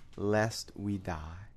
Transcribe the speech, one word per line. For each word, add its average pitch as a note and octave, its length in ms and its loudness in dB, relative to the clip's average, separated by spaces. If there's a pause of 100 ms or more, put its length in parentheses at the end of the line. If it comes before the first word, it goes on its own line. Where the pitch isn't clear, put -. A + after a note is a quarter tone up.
(160)
lest G#2+ 580 4
we G2+ 240 0
die.'" E2+ 580 -6